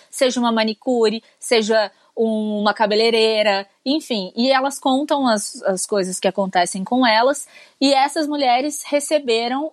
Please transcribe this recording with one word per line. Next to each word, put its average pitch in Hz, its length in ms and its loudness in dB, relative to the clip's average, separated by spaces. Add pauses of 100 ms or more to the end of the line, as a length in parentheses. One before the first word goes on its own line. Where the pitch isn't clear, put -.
(100)
seja 247 300 0
uma 240 100 2
manicure, 220 720 0 (160)
seja 220 540 0 (240)
um, 214 440 -2
uma 208 140 0
cabeleireira, 214 920 2 (200)
enfim. 254 500 -4
E 247 140 2
elas 269 280 0
contam 277 500 0
as, 220 340 -2
as 190 240 -2
coisas 185 320 -2
que - 80 -2
acontecem 190 560 -2
com 247 240 0
elas. 233 400 2 (340)
E 269 140 4
essas 285 320 2
mulheres 285 580 0
receberam 285 880 -2